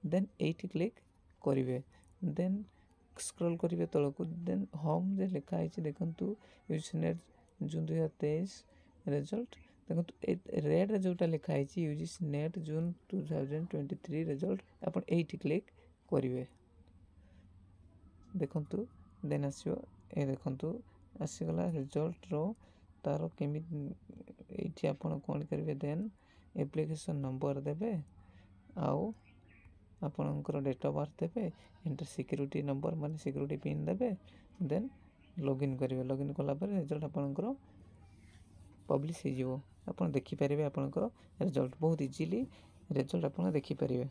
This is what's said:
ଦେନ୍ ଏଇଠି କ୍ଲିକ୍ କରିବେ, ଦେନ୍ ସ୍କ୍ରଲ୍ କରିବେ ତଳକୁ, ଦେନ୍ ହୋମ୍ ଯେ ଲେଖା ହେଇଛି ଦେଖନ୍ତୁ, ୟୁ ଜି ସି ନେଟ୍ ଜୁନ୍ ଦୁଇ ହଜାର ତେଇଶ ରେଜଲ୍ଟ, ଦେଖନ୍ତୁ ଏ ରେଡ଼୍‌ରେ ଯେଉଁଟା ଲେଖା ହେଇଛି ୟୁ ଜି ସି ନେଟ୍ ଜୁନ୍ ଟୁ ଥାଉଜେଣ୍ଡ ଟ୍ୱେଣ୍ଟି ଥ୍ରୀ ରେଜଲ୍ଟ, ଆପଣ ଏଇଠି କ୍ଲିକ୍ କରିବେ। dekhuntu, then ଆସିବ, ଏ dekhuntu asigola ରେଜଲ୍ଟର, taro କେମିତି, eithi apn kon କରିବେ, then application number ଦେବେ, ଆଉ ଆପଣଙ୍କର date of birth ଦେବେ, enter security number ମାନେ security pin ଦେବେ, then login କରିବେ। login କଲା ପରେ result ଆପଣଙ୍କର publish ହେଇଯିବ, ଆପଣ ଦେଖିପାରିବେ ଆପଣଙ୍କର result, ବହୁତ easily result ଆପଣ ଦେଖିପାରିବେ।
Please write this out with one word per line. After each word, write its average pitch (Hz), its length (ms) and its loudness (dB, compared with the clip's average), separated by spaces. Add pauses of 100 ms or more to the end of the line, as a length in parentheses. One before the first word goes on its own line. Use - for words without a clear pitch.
ଦେନ୍ 185 200 2 (140)
ଏଇଠି 165 280 0
କ୍ଲିକ୍ 185 300 0 (440)
କରିବେ, 131 360 2 (460)
ଦେନ୍ 180 320 2 (600)
ସ୍କ୍ରଲ୍ - 420 0
କରିବେ 170 280 2
ତଳକୁ, 147 360 2 (240)
ଦେନ୍ 185 180 0 (100)
ହୋମ୍ 156 420 2
ଯେ 190 100 2
ଲେଖା 180 300 -2
ହେଇଛି 165 260 -2
ଦେଖନ୍ତୁ, 160 440 -2 (420)
ୟୁ 160 80 0
ଜି 156 100 -2
ସି - 120 -6
ନେଟ୍ 165 220 2 (420)
ଜୁନ୍ 156 240 -2
ଦୁଇ 160 120 0
ହଜାର 160 200 2
ତେଇଶ 160 320 0 (560)
ରେଜଲ୍ଟ, 151 460 0 (360)
ଦେଖନ୍ତୁ 165 240 0 (100)
ଏ - 100 2 (280)
ରେଡ଼୍‌ରେ 175 380 4
ଯେଉଁଟା 180 280 4
ଲେଖା 165 260 2
ହେଇଛି 139 340 2
ୟୁ 151 80 0
ଜି 160 120 -2
ସି - 180 -8
ନେଟ୍ 151 340 0
ଜୁନ୍ 160 300 0 (200)
ଟୁ - 60 -6 (120)
ଥାଉଜେଣ୍ଡ 151 420 0
ଟ୍ୱେଣ୍ଟି 147 280 -2
ଥ୍ରୀ 151 280 -4
ରେଜଲ୍ଟ, 170 360 0 (260)
ଆପଣ 180 220 0
ଏଇଠି 170 300 4
କ୍ଲିକ୍ 160 300 2 (420)
କରିବେ। 127 340 2 (1900)
dekhuntu, 151 420 0 (460)
then 147 200 2
ଆସିବ, 139 280 0 (440)
ଏ - 100 2
dekhuntu 135 420 -2 (520)
asigola 165 500 0
ରେଜଲ୍ଟର, 156 640 -2 (680)
taro 147 160 2 (180)
କେମିତି, 151 380 -2 (760)
eithi - 380 -4
apn 147 300 -2
kon 156 260 -4
କରିବେ, 151 300 -2
then 147 280 -2 (500)
application 151 680 -2
number 139 400 0
ଦେବେ, 156 320 -2 (840)
ଆଉ 143 260 2 (1000)
ଆପଣଙ୍କର 147 580 0
date 135 260 0
of 143 80 2
birth 147 260 0
ଦେବେ, 175 240 0 (420)
enter 143 200 -2
security 143 560 -2
number 143 320 0
ମାନେ 156 240 -2
security 143 380 -2
pin 147 300 -2
ଦେବେ, 190 220 2 (540)
then 170 240 2 (520)
login 135 400 2
କରିବେ। 131 260 0
login 135 300 0
କଲା 143 200 0
ପରେ 190 180 -2
result 156 320 0
ଆପଣଙ୍କର 143 420 -2 (1400)
publish 143 360 2
ହେଇଯିବ, 131 260 0 (380)
ଆପଣ - 220 0
ଦେଖିପାରିବେ 143 540 2
ଆପଣଙ୍କର 139 400 0 (360)
result, 131 400 2
ବହୁତ 160 220 4
easily 156 380 0 (520)
result 156 320 0
ଆପଣ 147 260 0
ଦେଖିପାରିବେ। 135 600 0